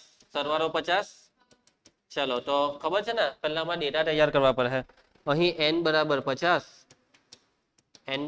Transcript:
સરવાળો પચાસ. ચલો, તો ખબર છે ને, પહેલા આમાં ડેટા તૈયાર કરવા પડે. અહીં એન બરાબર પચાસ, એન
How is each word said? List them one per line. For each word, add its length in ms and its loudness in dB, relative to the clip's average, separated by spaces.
સરવાળો 360 -2
પચાસ. 380 -2
ચલો, 300 -2
તો 180 0
ખબર 240 -2
છે 100 -6
ને, 120 0
પહેલા 200 -4
આમાં 180 -4
ડેટા 240 0
તૈયાર 280 2
કરવા 220 4
પડે. 260 0
અહીં 320 2
એન 260 2
બરાબર 380 2
પચાસ, 440 0
એન 200 -6